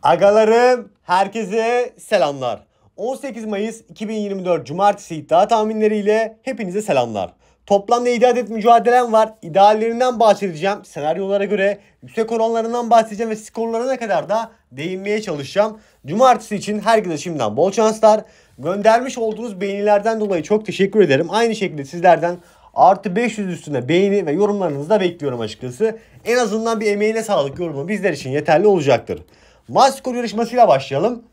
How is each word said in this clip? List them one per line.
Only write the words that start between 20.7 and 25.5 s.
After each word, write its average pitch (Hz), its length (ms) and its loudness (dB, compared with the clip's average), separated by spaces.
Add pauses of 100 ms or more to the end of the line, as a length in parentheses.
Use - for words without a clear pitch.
ederim. 160 300 2
Aynı 226 240 0
şekilde 151 300 -8
sizlerden 170 520 2 (380)
artı 185 420 2
beş 220 220 -2
yüz 196 100 -6
üstüne 147 400 -6
beğeni 190 380 0
ve 143 60 -4
yorumlarınızı 180 580 -2
da 208 100 4
bekliyorum 147 400 -4
açıkçası. 127 580 -6 (260)